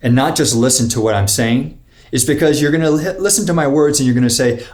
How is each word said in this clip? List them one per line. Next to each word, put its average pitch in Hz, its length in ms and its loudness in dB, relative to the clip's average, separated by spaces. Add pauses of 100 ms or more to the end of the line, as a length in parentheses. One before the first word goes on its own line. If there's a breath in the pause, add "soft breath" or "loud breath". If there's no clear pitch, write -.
and 120 140 2
not 143 200 0
just 143 200 0
listen 117 360 0
to 120 120 -4
what 110 120 0
I'm 101 140 0
saying 127 500 -2 (320 soft breath)
is 127 140 -2
because 147 380 0
you're 147 100 0
gonna 160 180 0
li-, 175 280 -2
listen 202 280 -2
to 170 60 -2
my 160 140 0
words 147 340 2
and 131 60 0
you're 123 80 2
gonna 123 160 2
say, 120 440 -2